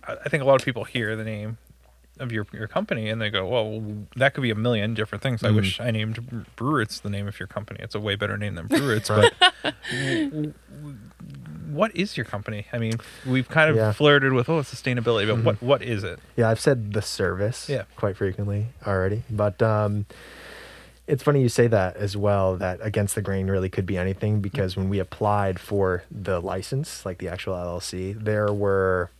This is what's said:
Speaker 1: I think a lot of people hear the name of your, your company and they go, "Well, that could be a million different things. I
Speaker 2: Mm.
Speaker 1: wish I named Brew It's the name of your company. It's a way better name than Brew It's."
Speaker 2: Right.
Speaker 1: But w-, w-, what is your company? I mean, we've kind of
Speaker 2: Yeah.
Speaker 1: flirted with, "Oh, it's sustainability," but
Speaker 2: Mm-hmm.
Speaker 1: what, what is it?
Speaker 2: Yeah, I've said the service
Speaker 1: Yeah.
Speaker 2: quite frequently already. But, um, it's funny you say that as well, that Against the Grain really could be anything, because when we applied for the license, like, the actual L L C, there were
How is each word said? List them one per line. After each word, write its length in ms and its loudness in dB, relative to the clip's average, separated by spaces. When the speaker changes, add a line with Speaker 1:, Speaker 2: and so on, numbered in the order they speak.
Speaker 1:
I 200 -8
think 140 0
a 40 0
lot 140 8
of 40 -8
people 180 -2
hear 320 -2
the 80 -6
name 360 -6
of 140 -6
your, 200 -2
your 140 -8
company 420 -2
and 140 -2
they 80 0
go, 160 0
"Well, 360 -2
that 180 4
could 80 -2
be 80 2
a 60 0
million 380 0
different 280 -4
things. 220 -2
I 60 4
Speaker 2:
Mm. 60 6
Speaker 1:
wish 240 0
I 120 -2
named 540 -6
Brew 240 0
It's 180 -4
the 120 -8
name 180 -4
of 100 -10
your 80 -8
company. 360 -10
It's 120 -12
a 60 -4
way 160 0
better 200 -2
name 200 -4
than 100 -8
Brew 240 2
It's." 200 0
Speaker 2:
Right. 280 8
Speaker 1:
But 360 2
w-, 380 -2
w-, 220 -4
what 240 0
is 220 -2
your 80 -2
company? 480 -8
I 60 -2
mean, 160 0
we've 240 2
kind 220 4
of 60 4
Speaker 2:
Yeah. 160 4
Speaker 1:
flirted 400 6
with, 160 2
"Oh, 100 2
it's 160 -6
sustainability," 540 0
but 80 4
Speaker 2:
Mm-hmm. 80 2
Speaker 1:
what, 180 2
what 200 4
is 200 -4
it? 160 -8
Speaker 2:
Yeah, 140 4
I've 100 2
said 340 2
the 80 2
service 680 -2
Speaker 1:
Yeah. 160 -2
Speaker 2:
quite 200 -2
frequently 500 -2
already. 440 0
But, 320 0
um, 440 2
it's 160 0
funny 200 4
you 80 4
say 160 4
that 320 2
as 180 -4
well, 400 2
that 240 -2
Against 340 0
the 60 -2
Grain 300 -2
really 180 0
could 160 -2
be 140 -2
anything, 420 0
because 340 -2
when 140 -2
we 100 0
applied 640 0
for 500 0
the 300 -2
license, 640 -6
like, 140 -6
the 100 -6
actual 280 -6
L 120 -6
L 120 -6
C, 340 -6
there 360 0
were 680 2